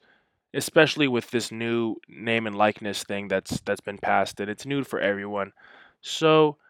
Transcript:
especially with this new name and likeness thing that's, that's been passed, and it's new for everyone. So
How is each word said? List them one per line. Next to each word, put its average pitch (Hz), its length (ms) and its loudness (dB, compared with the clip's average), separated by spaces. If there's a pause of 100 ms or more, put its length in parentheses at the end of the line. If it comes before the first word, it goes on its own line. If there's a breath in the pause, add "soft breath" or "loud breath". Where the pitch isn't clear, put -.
(540)
especially 147 540 2
with 120 240 -2
this 113 200 -2
new 117 440 -2 (120)
name 113 400 -2
and 101 80 -6
likeness 107 480 0
thing 101 240 -8
that's, 95 340 -2
that's 101 200 -4
been 101 160 -10
passed, 98 420 0
and 101 100 -4
it's 104 160 -10
new 139 180 -4
for - 160 -4
everyone. 101 540 -2 (480 soft breath)
So 156 560 4 (120)